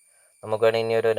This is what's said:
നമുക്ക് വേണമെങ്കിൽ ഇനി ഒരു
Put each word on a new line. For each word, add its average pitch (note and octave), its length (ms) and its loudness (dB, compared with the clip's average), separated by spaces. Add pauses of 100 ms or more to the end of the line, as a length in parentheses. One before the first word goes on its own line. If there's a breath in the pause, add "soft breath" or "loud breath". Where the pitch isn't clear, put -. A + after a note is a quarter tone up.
(440 soft breath)
നമുക്ക് A2 220 -4
വേണമെങ്കിൽ A2+ 240 2
ഇനി A2+ 100 0
ഒരു A2+ 200 0